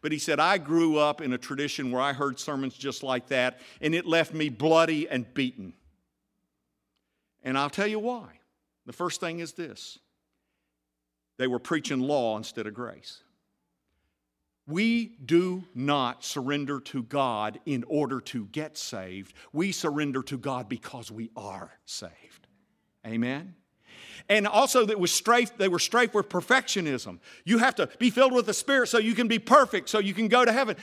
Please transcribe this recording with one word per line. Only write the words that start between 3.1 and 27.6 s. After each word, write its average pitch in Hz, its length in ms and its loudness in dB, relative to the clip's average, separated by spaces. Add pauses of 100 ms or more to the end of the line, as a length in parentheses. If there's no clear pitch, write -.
that 127 320 0 (220)
and 156 120 0
it 175 120 -2
left 160 280 2
me 156 140 -2
bloody 160 640 2
and 123 240 -4
beaten." 123 400 -6 (1700)
And 131 140 -2
I'll 143 120 0
tell 196 160 -2
you 214 140 -2
why. 220 400 -8 (460)
The 123 80 -14
first 175 260 -4
thing 170 200 -6
is 160 140 -10
this. - 460 -14 (1400)
They 131 100 0
were 123 120 -2
preaching 147 400 -4
law 127 380 0
instead 107 280 -10
of 107 80 -10
grace. 110 500 -14 (1400)
We 226 560 0
do 180 420 2 (100)
not 131 480 -2
surrender 139 560 -4
to 131 240 -8
God 113 640 -2
in 131 240 -4
order 135 320 -2
to 113 240 -8
get 151 320 -10
saved. 95 580 -12 (160)
We 180 220 -2
surrender 143 500 -2
to 135 140 -8
God 127 320 -6
because 120 420 -12
we 113 240 -12
are 101 480 -12
saved. - 640 -16 (580)
Amen? 127 480 -4 (760)
And 208 180 4
also 247 400 4
that 208 120 0
was 175 140 2
strife, 240 420 4
they 196 120 2
were 175 100 2
strife 226 380 2
with 202 120 2
perfectionism. 160 920 0 (240)
You 226 160 4
have 254 160 4